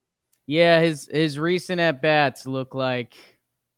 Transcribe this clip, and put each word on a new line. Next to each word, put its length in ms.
Yeah, 340
his, 300
his 280
recent 420
at-bats 640
look 300
like 400